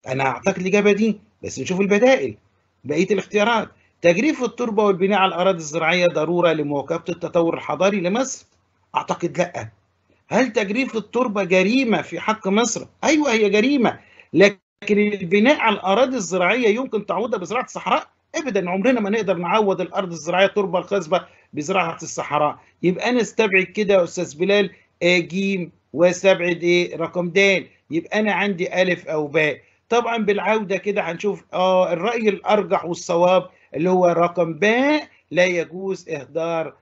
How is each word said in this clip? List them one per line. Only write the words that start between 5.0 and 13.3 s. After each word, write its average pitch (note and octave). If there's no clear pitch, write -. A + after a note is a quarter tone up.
على F#3+
الأراضي F3+
الزراعية E3
ضرورة E3
لمواكبة D3+
التطور E3+
الحضاري F3+
لمصر"؟ A3
أعتقد E3
لأ. B2
"هل A3
تجريف A3+
التربة G#3+
جريمة F#3+
في -
حق G#3+
مصر؟" G#3
أيوة، D4